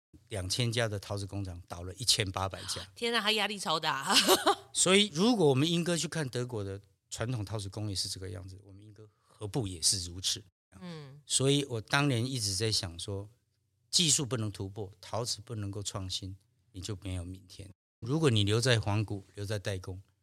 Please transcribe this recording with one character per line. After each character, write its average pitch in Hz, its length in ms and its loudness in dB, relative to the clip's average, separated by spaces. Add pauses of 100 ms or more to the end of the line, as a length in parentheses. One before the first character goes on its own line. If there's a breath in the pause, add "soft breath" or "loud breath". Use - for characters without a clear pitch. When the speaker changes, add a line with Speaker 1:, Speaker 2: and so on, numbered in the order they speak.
(300)
Speaker 1:
两 95 200 -4
千 120 220 0
家 117 160 2
的 104 100 -4
陶 104 180 -6
瓷 101 120 -6
工 98 180 -4
厂 90 220 -10
倒 87 160 -10
了 90 120 -8
一 110 100 -8
千 98 260 0
八 95 180 -2
百 92 140 -10
家。 - 200 -6 (120)
Speaker 2:
天 233 180 -4
哪， 226 80 2
他 208 120 2
压 208 120 0
力 208 140 -4
超 170 200 0
大。 156 360 0 (260)
<laughs> - 320 0
Speaker 1:
所 185 220 6
以 202 180 6
如 220 220 6
果 175 100 6
我 139 80 10
们 143 160 4
英 170 140 2
哥 170 120 2
去 160 120 -2
看 151 200 -2
德 123 200 -4
国 107 160 -4
的 98 180 -8 (300)
传 117 200 -4
统 107 140 -2
陶 107 140 -6
瓷 98 100 -8
工 107 220 -6
艺 - 20 -4
是 95 160 -4
这 98 100 -8
个 95 100 -10
样 95 180 -12
子， 95 160 -14
我 101 80 -20
们 98 100 -20
英 107 100 -20
哥 107 160 -20 (140)
何 - 260 -12
不 104 200 -2
也 87 140 -8
是 92 240 2
如 87 140 -10
此？ - 240 -2 (360)
Speaker 2:
嗯。 147 480 -14
Speaker 1:
所 135 240 2
以 143 140 4
我 117 140 -6
当 143 280 2
年 120 180 2
一 127 140 -4
直 101 160 -2
在 110 160 0
想 85 260 -2
说， 98 320 -8 (600)
技 170 180 4
术 143 160 4
不 117 120 -4
能 107 140 -2
突 98 160 -8
破， 98 320 -10
陶 107 240 -4
瓷 - 180 -6
不 120 120 -12
能 104 160 -4
够 101 140 -6
创 95 260 -6
新， 95 260 -8 (360)
你 92 100 -12
就 98 220 -6
没 92 100 -6
有 90 100 -4
明 95 240 -12
天。 - 220 -18 (300)
如 131 200 0
果 156 100 6
你 107 140 6
留 107 180 4
在 117 180 6
皇 107 240 2
古， 101 300 -8
留 101 100 -8
在 104 140 -4
代 98 220 -4
工， 92 200 -10 (240)